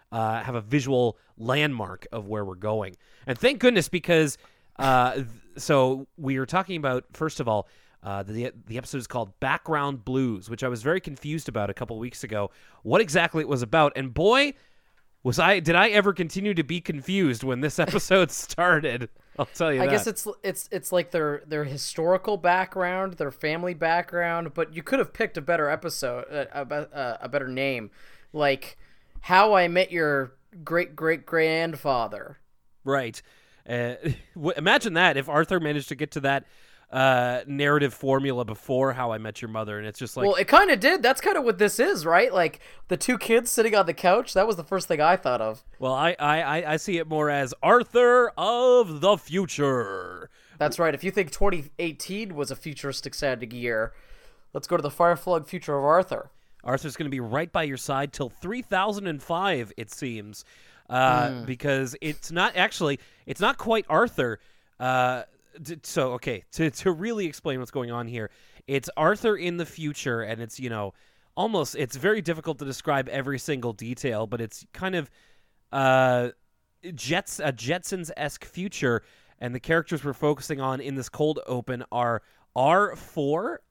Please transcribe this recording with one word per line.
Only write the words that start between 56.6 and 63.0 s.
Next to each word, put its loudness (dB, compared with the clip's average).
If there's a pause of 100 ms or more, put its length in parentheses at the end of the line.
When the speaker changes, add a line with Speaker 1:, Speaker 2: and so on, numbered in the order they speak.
Speaker 1:
Arthur's -4
gonna -6
be -4
right -4
by 0
your -4
side -4
till -6
three -8
thousand -2
and -6
five, -2
it -12
seems. -10 (420)
Uh, 4
Speaker 2:
Hmm. -10
Speaker 1:
because -2
it's -10
not, 0
actually, 0 (260)